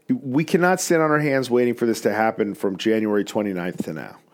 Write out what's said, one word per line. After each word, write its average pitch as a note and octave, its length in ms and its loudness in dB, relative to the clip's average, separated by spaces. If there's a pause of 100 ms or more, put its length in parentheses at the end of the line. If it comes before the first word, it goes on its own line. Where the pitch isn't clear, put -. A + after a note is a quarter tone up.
(220)
we C#3 220 0
cannot F3+ 380 2
sit E3 180 2
on D#3 100 2
our D3+ 80 4
hands C3+ 300 0
waiting A#2+ 240 4
for A#2 140 -2
this A2 160 0
to G#2+ 100 2
happen A2 400 0
from G2 240 -4
January G#2+ 480 0
twenty-ninth F#2+ 600 -4
to E2 100 -8
now. B1 220 -12 (180)